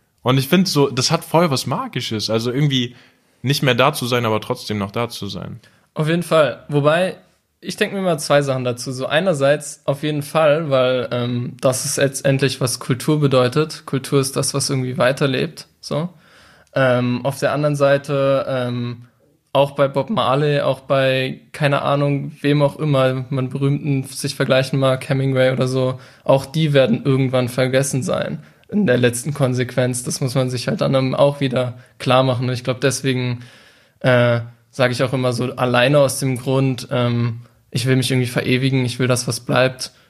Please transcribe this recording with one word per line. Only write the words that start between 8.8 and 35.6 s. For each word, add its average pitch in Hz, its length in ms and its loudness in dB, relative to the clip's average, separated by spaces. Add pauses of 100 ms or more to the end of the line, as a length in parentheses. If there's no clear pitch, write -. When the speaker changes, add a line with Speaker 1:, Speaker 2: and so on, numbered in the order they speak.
Speaker 2:
So 127 160 -6
einerseits 147 800 0
auf 143 180 -2
jeden 151 180 -2
Fall, 156 480 2
weil, 127 420 2
ähm, 123 500 -4
das 131 240 0
ist 143 120 -4
letztendlich, 135 640 0
was 127 200 -2
Kultur 151 420 -2
bedeutet. 139 640 2
Kultur 139 340 -2
ist 135 160 -2
das, 139 180 -2
was 139 160 -2
irgendwie 127 280 -4
weiterlebt, 135 720 0 (120)
so. 156 300 -6 (640)
Ähm, 123 520 2
auf 139 140 -4
der 131 120 0
anderen 147 240 0
Seite, 139 720 2
ähm, 123 600 -6 (460)
auch 143 180 4
bei 139 180 0
Bob 139 200 -2
Marley, 143 520 2
auch 135 200 -2
bei, 135 600 0 (100)
keine 139 300 0
Ahnung, 143 580 0
wem 143 220 2
auch 139 180 2
immer 131 500 2
man 131 200 -2
berühmten 139 560 -2
sich - 300 -8
vergleichen 135 440 2
mag, 131 300 0
Hemingway 135 420 2
oder 131 160 0
so, 131 320 -2 (240)
auch 135 220 2
die 160 260 0
werden 139 320 4
irgendwann 131 460 2
vergessen 131 540 0
sein, - 380 -4 (280)
in 202 180 0
der 123 100 4
letzten 123 360 0
Konsequenz. 123 720 -2
Das - 180 -6
muss 131 140 -2
man 131 140 0
sich 123 200 -6
halt - 100 -2
dann 135 340 0
auch 143 280 2
wieder 127 320 0 (260)
klar 131 240 4
machen. 127 240 0
Und 127 60 -2
ich 120 100 -6
glaub, 123 160 -4
deswegen, 127 640 -2 (560)
äh, 120 400 4 (300)
sag 123 220 0
ich 123 120 -2
auch 117 80 0
immer 127 220 0
so, 123 240 -4
alleine 127 420 4